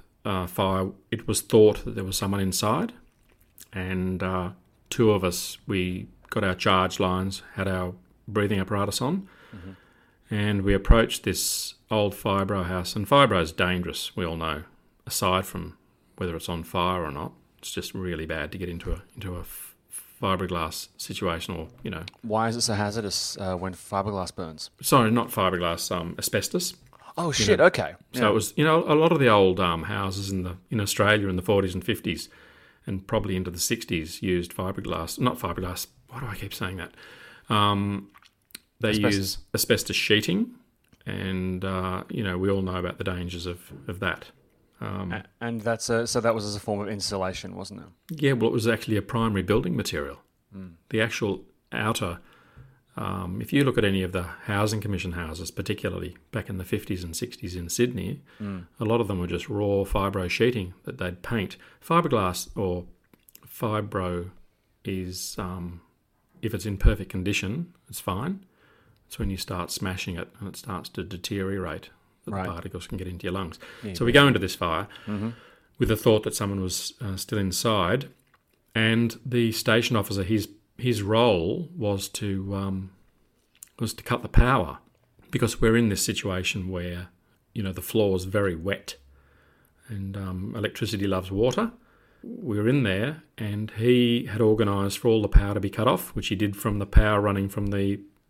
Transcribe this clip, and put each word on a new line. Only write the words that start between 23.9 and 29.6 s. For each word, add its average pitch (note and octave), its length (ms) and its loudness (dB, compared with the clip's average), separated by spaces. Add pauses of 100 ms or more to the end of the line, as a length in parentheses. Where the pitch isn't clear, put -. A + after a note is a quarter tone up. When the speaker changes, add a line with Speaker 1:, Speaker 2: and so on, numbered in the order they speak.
Speaker 2:
burns? D#2+ 360 -10 (100)
Speaker 1:
Sorry, A#2+ 300 6
not A2 180 2
fiberglass, F2 680 0
um, F2 220 -6
asbestos. - 560 -2 (440)
Speaker 2:
Oh, E3+ 100 -2
Speaker 1:
You D3 60 0
Speaker 2:
shit, D3 260 6
Speaker 1:
know, D3+ 80 8
Speaker 2:
okay. F#2+ 280 2 (160)
Speaker 1:
so B2+ 120 0
Speaker 2:
Yeah. G#2+ 60 6
Speaker 1:
it G#2 40 4
was, G#2+ 240 2
you D3+ 80 4
know, D#3+ 260 6
a - 40 8
lot E3 180 6
of D#3 60 4
the B2+ 100 8
old, F#2+ 320 8